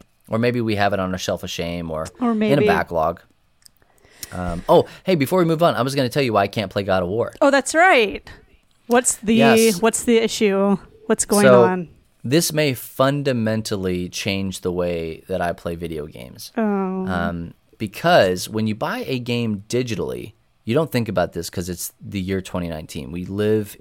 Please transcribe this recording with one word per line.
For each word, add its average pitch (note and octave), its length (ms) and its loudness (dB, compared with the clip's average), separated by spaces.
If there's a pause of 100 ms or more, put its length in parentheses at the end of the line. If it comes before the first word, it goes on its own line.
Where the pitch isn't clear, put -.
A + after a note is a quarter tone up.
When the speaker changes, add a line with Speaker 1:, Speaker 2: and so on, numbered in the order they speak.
(280)
Speaker 1:
Or A2+ 100 -2
maybe A#2+ 220 0
we A2 160 -2
have G2+ 160 2
it G2 80 -2
on F#2 140 -2
a F2+ 40 -4
shelf F2+ 240 -4
of F#2 60 -8
shame E2+ 420 -6
or D#2 160 -6 (140)
Speaker 2:
Or A#3 120 0
Speaker 1:
in - 0 -
a - 20 0
Speaker 2:
maybe G#3+ 320 2
Speaker 1:
backlog. E2 560 0 (1080)
Um, F2+ 360 -6
oh, D3+ 160 6 (200)
hey, F#3+ 100 2
before D#3 240 0
we F3+ 80 4
move E3 160 0
on, D#3+ 120 4
I A2 80 0
was C3+ 120 -2
gonna C3 160 0
tell D3 120 0
you A#2 120 0
why G2+ 80 4
I G2+ 40 2
can't G2 240 -4
play G#2 120 -4
God F#2+ 200 0
of F2 60 -2
War. G#2 320 0
Speaker 2:
Oh, C#4 100 6
that's C4+ 240 0
right. D#4+ 540 4 (580)
What's A#3+ 300 2
the, A3+ 200 0
Speaker 1:
Yes. A3+ 460 6
Speaker 2:
what's A3 220 2
the A#3 140 4
issue? G3+ 580 2 (300)
What's - 180 0
going - 220 2
Speaker 1:
So, B2 180 10
Speaker 2:
on? E3 240 0 (340)
Speaker 1:
this D#3 300 0
may D3+ 220 2
fundamentally A2 1300 -2
change F#2+ 540 -4
the F#2 100 -4
way F2 560 -4
that F#2 120 -2
I F2 120 -2
play E2+ 220 -8
video E2 320 -8
games. C#2 500 -18
Speaker 2:
Oh. G3 500 -2
Speaker 1:
Um, F2 480 -4 (240)
because A2 680 2
when A2 180 -4
you G#2+ 80 -2
buy F#3+ 320 -6
a C3+ 120 -4
game A#2 500 -4
digitally, F2 640 -6 (320)
you A2+ 100 -2
don't D#3 180 0
think A#2 160 -2
about F2+ 240 0
this E2+ 180 -8
'cause F2+ 180 -6
it's - 320 -10
the G2+ 200 -8
year F#2 200 -2
twenty F2+ 280 -6
nineteen. D#2 440 -10
We F2+ 120 -8
live G#2 560 -2